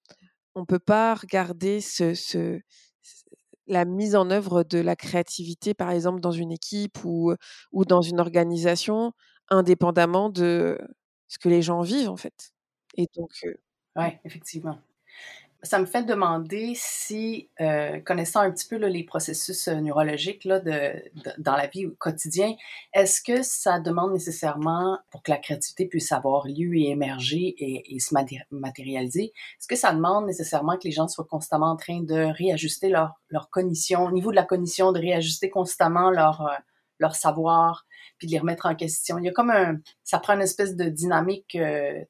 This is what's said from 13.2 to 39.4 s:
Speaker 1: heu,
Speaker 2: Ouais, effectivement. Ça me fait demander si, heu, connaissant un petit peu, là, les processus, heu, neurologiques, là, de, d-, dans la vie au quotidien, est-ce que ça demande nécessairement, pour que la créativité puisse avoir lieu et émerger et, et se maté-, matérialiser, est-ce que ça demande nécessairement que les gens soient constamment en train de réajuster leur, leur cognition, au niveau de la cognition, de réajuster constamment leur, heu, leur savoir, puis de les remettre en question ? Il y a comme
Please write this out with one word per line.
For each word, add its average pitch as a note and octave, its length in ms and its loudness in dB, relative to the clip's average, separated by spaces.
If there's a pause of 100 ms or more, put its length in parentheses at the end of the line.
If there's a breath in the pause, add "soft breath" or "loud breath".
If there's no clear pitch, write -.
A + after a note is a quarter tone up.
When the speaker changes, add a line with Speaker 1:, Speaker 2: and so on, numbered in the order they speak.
Speaker 1:
heu, E3+ 120 -10 (380)
Speaker 2:
Ouais, E3 300 -4
effectivement. D#3+ 520 -12 (840 loud breath)
Ça - 160 0
me F#3+ 80 2
fait A#3+ 180 -2
demander G3 720 -2
si, A3 760 -8 (100)
heu, D3+ 460 0
connaissant F3 340 0
un G3 120 6
petit - 140 -8
peu, A3+ 120 -8
là, G#3+ 100 0
les F3 160 -2
processus, E3 640 -6
heu, E3 140 0
neurologiques, D3+ 640 -2
là, F#3+ 160 2
de, E3 100 -4
d-, - 680 -6
dans D3 200 2
la C#3+ 100 0
vie F#3+ 180 -8
au D#3+ 60 -6
quotidien, E3+ 640 -2 (380 loud breath)
est-ce G3 280 4
que B3 220 2
ça F3+ 380 0
demande F3 320 0
nécessairement, E3 840 -2 (120)
pour - 100 -16
que D#3+ 100 -2
la D3 60 2
créativité - 480 -4
puisse D#3+ 280 -2
avoir C3+ 340 2
lieu E3 300 0
et C#3+ 140 4
émerger C3+ 480 -2 (180)
et, C3 360 -8
et C3 60 -8
se - 140 -4
maté-, C3+ 260 0 (120)
matérialiser, C3+ 800 -6
est-ce - 340 -18
que B3 80 -4
ça A3 180 2
demande F#3 340 2
nécessairement E3+ 500 -2
que - 80 -8
les D#3+ 60 -4
gens D#3+ 180 0
soient - 200 -8
constamment D#3 420 0
en D#3+ 40 0
train E3+ 280 -6
de D#3+ 280 0
réajuster E3 560 -2
leur, D#3+ 400 2
leur D3+ 220 -6
cognition, F3+ 560 0
au F3 60 -2
niveau F#3 200 0
de G3 60 6
la F3+ 80 6
cognition, F#3+ 480 2
de F3 60 2
réajuster E3+ 500 0
constamment F3+ 600 2
leur, D#3+ 340 4
heu, C#3+ 120 -2 (440)
leur D#3 160 2
savoir, E3 680 2 (320 loud breath)
puis E3+ 100 -12
de D#3+ 40 -4
les D#3+ 80 2
remettre E3+ 260 -2
en D#3+ 100 0
question ? E3 420 -4
Il F3 80 -4
y F3+ 40 0
a F3 40 -8
comme A#3+ 180 2